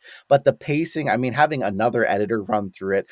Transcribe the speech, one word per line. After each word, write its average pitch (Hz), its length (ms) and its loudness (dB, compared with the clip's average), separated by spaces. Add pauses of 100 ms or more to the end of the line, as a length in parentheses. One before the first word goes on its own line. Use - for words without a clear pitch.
(280)
But 139 160 4
the 139 80 4
pacing, 156 560 -2
I 110 80 2
mean, 123 160 -2
having 147 300 0
another 110 440 0
editor 104 360 0
run 101 280 -4
through 98 280 -2
it 95 140 -4